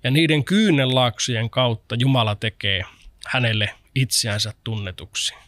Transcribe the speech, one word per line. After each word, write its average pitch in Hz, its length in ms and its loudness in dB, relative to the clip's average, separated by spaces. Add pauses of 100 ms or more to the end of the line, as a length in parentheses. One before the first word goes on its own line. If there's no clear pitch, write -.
Ja 127 80 0
niiden 151 320 4
kyynelaaksojen 131 1040 2
kautta 120 460 -2
Jumala 120 400 2
tekee 101 480 -4 (440)
hänelle 110 420 0 (260)
itseänsä 107 580 -2 (100)
tunnetuksi. - 720 -8 (140)